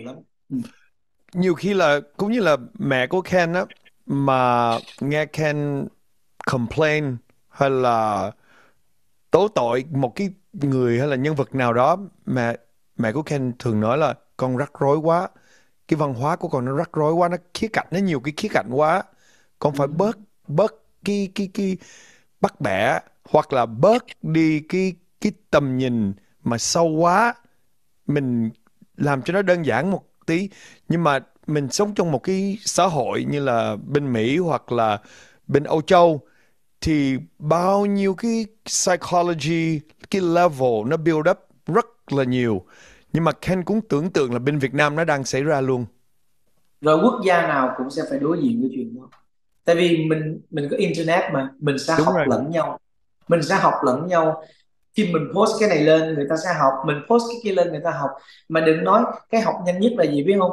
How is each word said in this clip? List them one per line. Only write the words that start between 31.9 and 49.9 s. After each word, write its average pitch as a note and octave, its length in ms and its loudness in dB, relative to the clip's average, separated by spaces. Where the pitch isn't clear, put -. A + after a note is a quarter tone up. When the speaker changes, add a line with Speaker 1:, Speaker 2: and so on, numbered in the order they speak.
Speaker 2:
trong F3 160 0
một B2+ 120 0
cái G3 420 -2
xã F3+ 220 2
hội B2 420 -2
như C#3+ 100 -2
là A#2 360 -2
bên C#3 260 -2
Mỹ A#2 240 0
hoặc D#3+ 340 -2
là A2 300 0
bên C#3 160 2
Âu D#3 180 -2
Châu E3+ 380 6
thì C#3+ 360 0
bao F3+ 460 2
nhiêu G3 280 0
cái A3+ 320 -2
psychology, E3+ 1120 0
cái F#3+ 100 0
level C#3 640 2
nó D#3+ 100 0
build D#3 320 2
up - 100 0
rất G3 200 0
là C#3 160 0
nhiều. B2 420 0
Nhưng D#3+ 100 0
mà D#3 80 2
Ken F3+ 320 -4
cũng G#3 180 -2
tưởng D#3 300 -2
tượng C3 220 0
là A#2+ 60 -2
bên C#3+ 200 -2
Việt C3 140 -2
Nam D3 220 2
nó D#3+ 80 -2
đang D3 200 0
xảy C3 200 -4
ra D3 180 0
luôn. C3 240 -2
Speaker 1:
Rồi D#3 220 4
quốc A#3+ 220 2
gia F3 220 4
nào C3 300 0
cũng C3 120 -6
sẽ D#3 200 -6
phải C#3 100 -4
đối D#3 220 0
diện A#2+ 200 0
với C3 140 -2
chuyện A#2 200 -8
đó. B2+ 140 -18
Tại E3+ 100 4
vì E3+ 340 2